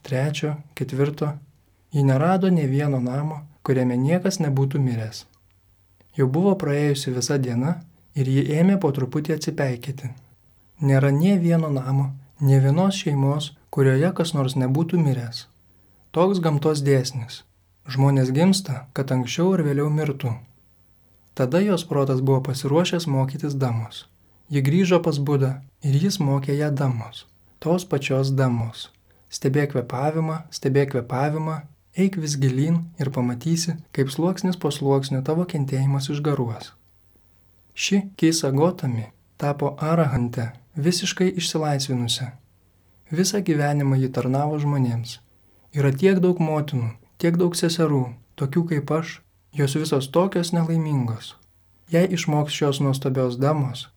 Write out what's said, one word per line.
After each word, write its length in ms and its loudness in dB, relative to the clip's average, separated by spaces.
trečio, 520 -2
ketvirto. 580 -2
Ji 120 2
nerado 440 4
nė 200 2
vieno 320 0
namo, 400 -4
kuriame 340 2
niekas 420 0
nebūtų 400 0
miręs. 480 -2
Jau 100 2
buvo 320 2
praėjusi 560 0
visa 240 0
diena 420 0
ir 140 0
ji 140 4
ėmė 220 6
po 120 2
truputį 420 -2
atsipeikėti. 760 -4
Nėra 300 4
nė 280 4
vieno 320 2
namo, 400 0
nė 200 6
vienos 380 4
šeimos, 540 0
kurioje 420 4
kas 220 -2
nors 220 0
nebūtų 420 0
miręs. 480 0
Toks 320 2
gamtos 400 2
dėsnis. 640 -2
Žmonės 480 2
gimsta, 580 2
kad 220 -4
anksčiau 400 0
ar 80 2
vėliau 280 0
mirtų. 440 -2
Tada 240 2
jos 240 0
protas 340 0
buvo 220 2
pasiruošęs 640 0
mokytis 480 -2
damos. 540 -4
Ji 160 0
grįžo 360 4
pas 160 0
Budą 420 0
ir 80 2
jis 240 2
mokė 400 0
ją 160 0
damos. 520 -4
Tos 240 0
pačios 500 0
damos. 560 -2
„Stebėk 420 0
kvėpavimą, 800 -2
stebėk 420 0
kvėpavimą, 680 -2
eik 220 0
vis 200 -4
gilyn 400 2
ir 120 -2
pamatysi, 640 -2
kaip 180 0
sluoksnis 460 -2
po 140 -2
sluoksnio 520 0
tavo 220 0
kentėjimas 640 -2
išgaruos.“ 640 -4
Ši 280 0
Keisa 340 2
Gotami 560 0
tapo 420 -4
arahante, 720 0
visiškai 600 0
išsilaisvinusia. 960 -2
Visą 300 0
gyvenimą 560 2
ji 120 2
tarnavo 500 -2
žmonėms. 600 -2
Yra 180 2
tiek 260 4
daug 200 2
motinų, 520 -2
tiek 180 2
daug 180 2
seserų, 600 0
tokių 340 -2
kaip 220 -2
aš, 300 -4
jos 200 0
visos 340 -2
tokios 440 0
nelaimingos. 840 -2
Jei 200 4
išmoks 420 0
šios 280 0
nuostabios 580 0
damos, 580 -2